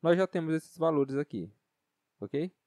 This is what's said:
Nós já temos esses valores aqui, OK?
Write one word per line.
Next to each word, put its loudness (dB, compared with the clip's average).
Nós 4
já 2
temos -2
esses -6
valores 2
aqui, -8
OK? -6